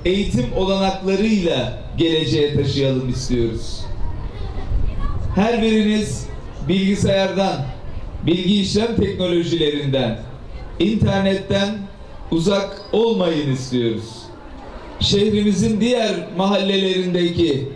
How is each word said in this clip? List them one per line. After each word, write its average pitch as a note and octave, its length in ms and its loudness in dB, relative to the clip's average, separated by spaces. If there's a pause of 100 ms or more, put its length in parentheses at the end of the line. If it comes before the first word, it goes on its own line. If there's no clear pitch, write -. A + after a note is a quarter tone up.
eğitim F#3+ 420 2 (100)
olanaklarıyla F#3+ 1200 2 (200)
geleceğe D#3 640 2
taşıyalım C3 460 0
istiyoruz. - 720 -2 (1500)
Her G#3+ 280 2
biriniz G#3+ 640 2 (420)
bilgisayardan, F#3+ 880 2 (680)
bilgi F3+ 340 4
işlem G#3+ 360 0
teknolojilerinden, D3+ 1200 0 (640)
internetten G3 880 2 (640)
uzak E3 520 0 (100)
olmayın F3 600 2
istiyoruz. A#2 520 -2 (960)
Şehrimizin G#3 800 2
diğer A3 560 0
mahallelerindeki F#3 1400 0